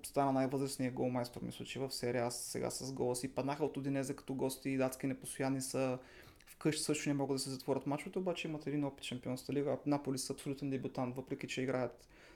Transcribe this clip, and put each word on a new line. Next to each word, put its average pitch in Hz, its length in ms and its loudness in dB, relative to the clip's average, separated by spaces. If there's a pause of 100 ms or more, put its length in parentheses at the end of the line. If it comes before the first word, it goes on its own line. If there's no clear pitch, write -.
Стана 139 300 4
най-възрастният 131 600 2
голмайстор, 123 480 0
мисля, 120 220 -6
че - 160 -6
в 131 100 -2
серия 123 360 2
А 120 40 0
сега 123 400 -2
с 131 220 -4
гола 123 240 2
си. 131 180 -4
Паднаха 139 300 0
от 135 120 0
Удинезе 139 400 0
като - 180 -6
гости 131 360 0
и 135 60 2
датски 131 300 2
непостоянни 135 540 0
са. 131 380 2 (480)
Вкъщи - 360 2
също 151 260 2
не 143 60 4
могат 139 200 2
да 135 40 2
се 135 120 -2
затворят 131 360 0
мачовете, 147 320 -2
обаче 185 300 0
имат 151 180 -4
един 143 180 2
опит 139 200 -4
в - 20 -6
Шампионската 127 460 -4
лига. 139 340 2
Наполи 143 320 2
са - 140 -2
абсолютен 139 380 -4
дебютант, 131 460 -2
въпреки 131 300 -4
че 131 160 -2
играят 127 460 0 (280)